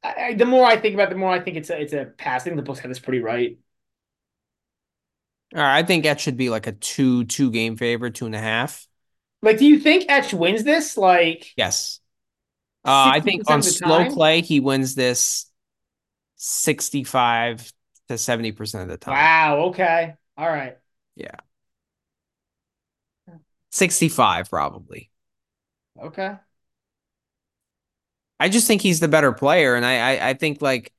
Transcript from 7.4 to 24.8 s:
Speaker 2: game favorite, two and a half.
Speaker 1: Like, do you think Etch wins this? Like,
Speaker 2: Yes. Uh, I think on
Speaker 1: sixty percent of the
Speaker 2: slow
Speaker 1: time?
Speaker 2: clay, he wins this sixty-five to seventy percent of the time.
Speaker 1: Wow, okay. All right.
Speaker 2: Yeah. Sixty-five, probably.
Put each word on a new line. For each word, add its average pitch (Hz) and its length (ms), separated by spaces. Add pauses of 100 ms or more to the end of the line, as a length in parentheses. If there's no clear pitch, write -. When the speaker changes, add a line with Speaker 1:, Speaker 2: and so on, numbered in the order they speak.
Speaker 2:
game 113 260
favorite, 120 380
two 123 100
and 110 100
a 107 40
half. 113 480 (540)
Speaker 1:
Like, 220 160
do 269 80
you 294 140
think 330 280
Etch 269 260
wins 190 300
this? 311 340
Like, 175 600
Speaker 2:
Yes. - 420 (840)
Uh, 135 280
I 151 60
think 170 300
on 147 120
Speaker 1:
sixty - 180
percent 170 120
of 160 60
the 180 60
Speaker 2:
slow - 0
Speaker 1:
time? 262 80
Speaker 2:
clay, 165 300
he 165 180
wins 135 340
this 123 520 (920)
sixty-five 120 1400 (360)
to 120 100
seventy 113 340
percent 104 320
of 92 60
the 82 80
time. - 160
Speaker 1:
Wow, 156 560
okay. 170 440 (240)
All 156 100
right. 143 300 (380)
Speaker 2:
Yeah. - 200 (2250)
Sixty-five, 120 760
probably. - 640 (880)